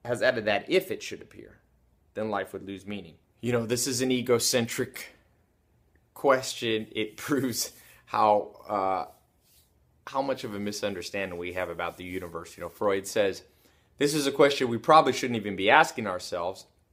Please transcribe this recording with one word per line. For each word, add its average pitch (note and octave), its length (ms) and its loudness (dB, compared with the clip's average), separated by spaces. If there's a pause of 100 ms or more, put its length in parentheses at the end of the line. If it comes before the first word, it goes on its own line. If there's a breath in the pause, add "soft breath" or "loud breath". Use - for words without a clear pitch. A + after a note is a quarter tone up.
has A#2+ 180 -4
added A2 220 0
that G#2 240 0
if F3+ 220 2
it - 120 -6
should A2 200 -12
appear, - 380 -20 (520)
then A2 180 -4
life G2 220 -4
would F#2+ 140 -10
lose F#2+ 180 -12
meaning. F#2+ 300 -12 (260)
You A#2+ 120 -2
know, A#2 120 0
this A#2+ 220 -2
is B2+ 160 -2
an C3 80 0
egocentric A#2+ 1040 0 (1000)
question. A#2+ 760 0
It - 260 -6
<laughs> - 0 -
proves C3 560 -2 (340 loud breath)
how, G#2+ 500 2 (120)
uh, - 1400 -6
how C3+ 100 -4
much C3+ 220 -4
of A#2 100 -8
a G2+ 60 -6
misunderstanding G2 800 -6
we F2 140 -6
have F2+ 180 -4
about E2+ 260 -6
the F2+ 60 -14
universe. F2 540 -10
You E2+ 80 -10
know, F2 40 -8
Freud G2 380 -2
says, G2 380 0 (540 soft breath)
"This D3 160 2
is D3 120 0
a C3+ 60 0
question C#3 360 4
we A#2 100 -2
probably D3+ 340 8
shouldn't A#2+ 260 -2
even G2+ 160 -4
be F#2+ 160 4
asking C#3 380 6
ourselves. F2+ 580 -6 (260)